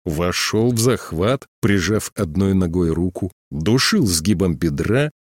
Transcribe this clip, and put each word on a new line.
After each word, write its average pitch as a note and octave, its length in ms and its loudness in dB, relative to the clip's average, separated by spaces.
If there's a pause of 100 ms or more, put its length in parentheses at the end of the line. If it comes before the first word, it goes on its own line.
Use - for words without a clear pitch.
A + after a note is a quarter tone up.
вошёл F2+ 640 0
в A#2 60 0
захват, A2 680 0 (140)
прижав G2+ 540 0
одной G2 400 0
ногой F2 360 0
руку, F2+ 400 -4 (200)
душил A#2+ 560 2
сгибом F2 500 0
бедра, F2 540 -2 (120)